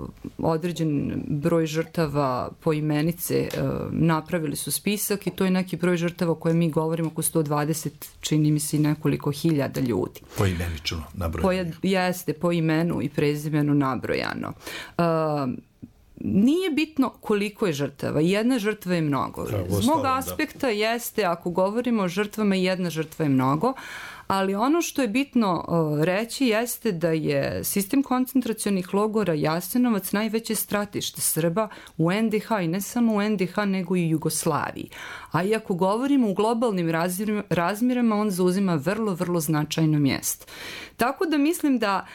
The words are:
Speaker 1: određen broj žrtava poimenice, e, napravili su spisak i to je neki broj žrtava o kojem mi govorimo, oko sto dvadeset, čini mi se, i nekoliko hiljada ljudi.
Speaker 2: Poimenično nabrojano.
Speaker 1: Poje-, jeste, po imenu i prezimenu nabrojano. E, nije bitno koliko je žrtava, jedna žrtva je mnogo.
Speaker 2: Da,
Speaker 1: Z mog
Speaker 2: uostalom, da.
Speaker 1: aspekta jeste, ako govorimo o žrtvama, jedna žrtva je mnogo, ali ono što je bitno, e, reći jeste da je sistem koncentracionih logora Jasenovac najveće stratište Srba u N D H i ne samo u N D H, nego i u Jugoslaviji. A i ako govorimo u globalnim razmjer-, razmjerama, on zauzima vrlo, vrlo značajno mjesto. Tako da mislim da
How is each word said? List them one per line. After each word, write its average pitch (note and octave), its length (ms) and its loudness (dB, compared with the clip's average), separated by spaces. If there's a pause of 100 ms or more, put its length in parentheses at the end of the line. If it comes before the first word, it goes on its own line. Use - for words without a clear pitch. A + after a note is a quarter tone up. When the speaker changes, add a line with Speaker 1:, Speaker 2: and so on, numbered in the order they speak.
(380)
Speaker 1:
određen D#3+ 920 -2
broj D#3+ 380 2
žrtava D3 920 -2
poimenice, D3+ 760 0
e, - 140 0 (420)
napravili D#3 640 0
su - 160 -6
spisak G3+ 560 -2
i F3+ 40 -2
to - 140 -2
je F#3 60 2
neki F#3 260 -2
broj F3+ 200 2
žrtava E3+ 340 -2
o D#3 40 2
kojem E3 220 0
mi E3+ 120 4
govorimo, D#3+ 400 0
oko D#3 120 -6
sto D#3+ 220 0
dvadeset, D3 640 -2 (100)
čini D3+ 320 2
mi D3+ 80 4
se, D3+ 180 -2
i - 20 4
nekoliko D3+ 520 0
hiljada C#3 500 0
ljudi. A2+ 400 0 (160)
Speaker 2:
Poimenično E2+ 640 -2 (100)
nabrojano. F2 340 -2
Speaker 1:
Poje-, F#3 260 0 (100)
jeste, F3+ 500 0
po F3 180 0
imenu E3 500 2
i C3+ 80 -2
prezimenu D3 640 0
nabrojano. F2+ 800 0 (440)
E, - 40 0 (1200)
nije D4+ 500 4
bitno C#4+ 380 0
koliko G#3 580 -2
je E3 60 2
žrtava, C3+ 460 -2
jedna G#3+ 400 2
žrtva G3+ 360 -2
je E3+ 60 0
mnogo. C#3 420 -2
Speaker 2:
Da, - 60 -4
Speaker 1:
Z - 40 -2
mog F#2 180 -2
Speaker 2:
uostalom, B3+ 320 2
da. C4 140 0
Speaker 1:
aspekta C#4 500 -4
jeste, A3 560 -2
ako F3 260 -2
govorimo G#3 540 0
o F#3 40 0
žrtvama, G3+ 480 0
jedna F#3 340 0
žrtva D#3 360 -4
je C#3+ 40 2
mnogo, C#3 440 2 (540)
ali G3 280 2
ono C#4 260 2
što D4+ 200 -2
je B3 60 2
bitno, A3 600 0
e, D#3 380 2
reći G#3+ 400 0
jeste A3+ 460 0
da E3 200 0
je C#3+ 520 0
sistem G3+ 400 0
koncentracionih A3+ 920 -2
logora G#3 400 2
Jasenovac F#3+ 800 0
najveće A3 440 -2
stratište - 640 -4
Srba E3+ 460 0 (300)
u E3 140 2
N A3 180 2
D G#3 100 0
H G#3 220 -2
i E3+ 60 0
ne F3+ 140 -2
samo A3+ 340 2
u G3+ 60 2
N G#3+ 160 2
D G3 80 0
H, G3+ 200 -2
nego F#3+ 300 0
i F3 100 2
u D#3+ 40 0
Jugoslaviji. D#3+ 800 -2 (420)
A E3 120 0
i G#3+ 120 2
ako G#3+ 180 -4
govorimo A3+ 560 2
u F#3+ 40 0
globalnim G#3+ 540 0
razmjer-, F#3 640 0
razmjerama, G#3+ 640 2
on G#3 160 2
zauzima F3+ 440 2
vrlo, G3 380 0
vrlo F3 260 0
značajno D3+ 600 2
mjesto. - 460 0 (520)
Tako C#4 280 0
da D#4 120 0
mislim C#4+ 420 2
da G3+ 360 0